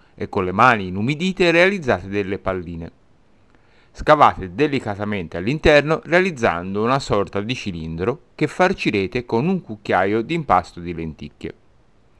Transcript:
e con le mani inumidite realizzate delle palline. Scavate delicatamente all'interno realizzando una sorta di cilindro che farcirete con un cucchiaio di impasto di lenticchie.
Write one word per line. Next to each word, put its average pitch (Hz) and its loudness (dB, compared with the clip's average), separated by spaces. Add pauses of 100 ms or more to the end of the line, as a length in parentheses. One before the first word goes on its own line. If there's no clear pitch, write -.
(140)
e - -8
con 98 -2
le 90 -4
mani 110 4
inumidite 151 0
realizzate 165 2
delle 98 -4
palline. 85 -8 (1000)
Scavate 98 4
delicatamente 104 -2
all'interno 147 2
realizzando 107 0
una 131 0
sorta 101 -2
di 113 -6
cilindro 85 -6 (100)
che 151 -2
farcirete 123 0
con 120 0
un 185 -2
cucchiaio 104 0
di 123 -6
impasto 95 0
di 87 -8
lenticchie. 80 -12 (640)